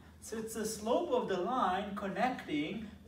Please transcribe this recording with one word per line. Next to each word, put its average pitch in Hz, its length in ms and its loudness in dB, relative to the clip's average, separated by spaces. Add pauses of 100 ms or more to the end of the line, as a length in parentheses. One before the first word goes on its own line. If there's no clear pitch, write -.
(200)
So - 160 -8
it's 220 160 -4
the 214 140 -2
slope 220 460 2
of 233 160 2
the 190 100 2
line 202 580 2
connecting 190 960 0 (180)